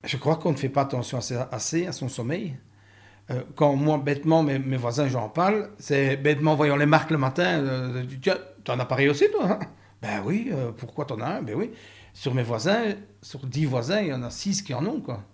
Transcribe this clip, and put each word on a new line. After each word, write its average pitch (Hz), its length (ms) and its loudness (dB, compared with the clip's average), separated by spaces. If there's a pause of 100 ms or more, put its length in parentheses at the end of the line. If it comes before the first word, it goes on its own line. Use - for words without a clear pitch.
Je - 120 -4
crois 151 200 2
qu'on 160 160 0
ne 131 40 0
fait 131 140 -2
pas 139 120 2
attention 131 360 -2
assez, 123 180 -4 (140)
assez 160 360 -2
à 180 60 -8
son 131 160 -6
sommeil. 139 480 -4 (760)
Euh, 123 120 -4 (120)
quand 143 220 4
moi, 151 220 2
bêtement, 147 440 4
mes, 139 160 2
mes 135 200 -2
voisins, 120 280 0
j'en 120 220 -2
parle, 202 500 0
c'est 139 380 2
bêtement, 147 380 4
voyant 143 220 4
les 147 100 4
marques 151 240 4
le 156 80 2
matin, 165 420 2
euh, « 127 440 -2 (180)
Tiens, - 160 2 (260)
t'as 123 100 -2
un 127 60 0
appareil 135 300 4
aussi, 381 200 6
toi, 339 220 2
hein ? » « - 60 0 (440)
Ben 104 220 -4
oui, 214 260 0
euh, 127 220 -2
pourquoi 127 320 -8
t'en 127 160 -6
as 120 60 -4
un ? » « 208 160 -4
Ben 107 120 -6
oui. » 214 160 -2 (440)
Sur 127 200 -4
mes 131 80 2
voisins, 185 520 0 (280)
sur 135 240 -12
dix 147 200 0
voisins, 127 340 0
il 185 80 0
y 139 40 -2
en 123 100 -6
a 117 80 -8
six - 320 -4
qui 135 120 -6
en 127 120 -2
ont, 262 140 -4
quoi. 113 220 -8 (120)